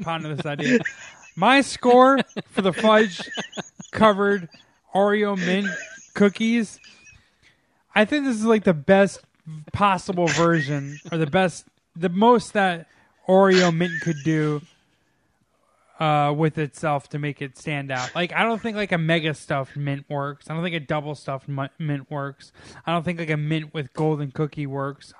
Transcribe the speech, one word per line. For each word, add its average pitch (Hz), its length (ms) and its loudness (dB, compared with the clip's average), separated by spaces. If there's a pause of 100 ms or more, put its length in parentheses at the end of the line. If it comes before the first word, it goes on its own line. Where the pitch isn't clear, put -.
ponder 160 320 -6
this - 100 -8
idea. 147 320 0 (580)
My 247 260 4
score 254 580 6 (320)
for 208 100 -4
the 185 120 2
fudge 214 540 2 (640)
covered 202 600 2 (440)
Oreo 202 420 2
mint 185 320 0 (460)
cookies. 220 680 2 (1160)
I 214 100 4
think 285 200 -2
this 254 100 0
is, 214 100 -4
like, 226 200 2
the 185 100 4
best 196 440 2 (540)
possible 180 540 0
version, 147 720 0 (120)
or 165 60 -4
the 160 80 0
best, 185 400 0 (300)
the 170 140 -2
most 214 440 2
that 180 340 -2 (400)
Oreo 185 480 6
mint 170 260 -2
could 160 220 -4
do, 151 380 0 (1400)
uh, 147 360 2
with 156 240 -2
itself 147 500 -4
to 151 80 -8
make 147 240 -8
it 139 160 -12
stand 143 340 -8
out. 127 220 -6
Like, 175 200 -4
I 170 100 2
don't 226 180 -2
think, 220 160 -8
like, 208 140 -6
a 175 80 0
mega 160 340 0
stuffed 139 420 -6
mint 143 340 -6
works. 143 380 -8
I 156 60 -10
don't 165 100 -6
think 175 120 -6
a 165 40 -6
double 151 360 -6
stuffed - 320 -10
mu-, 139 220 -6 (100)
mint 143 320 -6
works. 139 400 -10 (340)
I 160 60 -4
don't 170 120 -2
think, 170 160 -6
like, 160 120 -6
a 151 60 -2
mint 151 360 -4
with 147 200 -10
golden 151 380 -2
cookie 147 360 -6
works. 139 520 -10